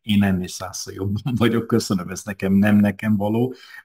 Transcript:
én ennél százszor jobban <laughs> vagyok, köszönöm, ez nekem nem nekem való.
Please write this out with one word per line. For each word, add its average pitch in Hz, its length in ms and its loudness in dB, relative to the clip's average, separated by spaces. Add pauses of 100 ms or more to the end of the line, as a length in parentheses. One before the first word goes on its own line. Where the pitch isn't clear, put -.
én 101 220 2
ennél 185 240 0
százszor - 460 -10
jobban 101 440 -4
<laughs> 127 60 2
vagyok, 113 240 2
köszönöm, 101 420 0
ez 95 140 -10
nekem 98 300 -4
nem 104 220 4
nekem 104 420 2
való. 113 360 -2 (320)